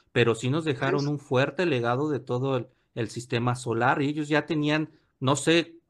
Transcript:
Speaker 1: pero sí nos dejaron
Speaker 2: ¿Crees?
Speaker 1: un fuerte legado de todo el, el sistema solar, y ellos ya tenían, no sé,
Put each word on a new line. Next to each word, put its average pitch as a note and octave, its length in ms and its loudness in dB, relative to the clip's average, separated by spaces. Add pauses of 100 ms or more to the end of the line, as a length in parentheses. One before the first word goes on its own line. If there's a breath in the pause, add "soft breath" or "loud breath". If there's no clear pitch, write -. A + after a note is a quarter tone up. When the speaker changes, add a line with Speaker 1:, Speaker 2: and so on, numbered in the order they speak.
(120)
Speaker 1:
pero A#2 240 4
sí B2+ 160 -2
nos D#3+ 140 0
dejaron C#3 340 0
Speaker 2:
¿Crees? C#3+ 120 -2
Speaker 1:
un C#3+ 80 -4
fuerte C#3+ 460 0
legado B2+ 440 0
de C#3+ 100 -2
todo B2+ 380 -2
el, A#2+ 100 -4 (260)
el A2+ 160 -4
sistema B2 460 -2
solar, B2 480 0
y D3 60 0
ellos D3 180 -4
ya D3+ 180 2
tenían, D3+ 460 0 (280 soft breath)
no C3+ 160 2
sé, E3 420 0 (120)